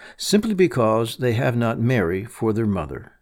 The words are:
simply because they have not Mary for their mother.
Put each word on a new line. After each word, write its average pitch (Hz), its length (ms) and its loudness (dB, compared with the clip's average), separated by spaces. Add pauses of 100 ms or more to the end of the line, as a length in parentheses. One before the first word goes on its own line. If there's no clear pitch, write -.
(160)
simply 214 360 0
because 117 680 2
they 123 160 0
have 123 220 0
not 117 220 0
Mary 101 460 0
for 110 280 -2
their 113 140 0
mother. 82 560 -4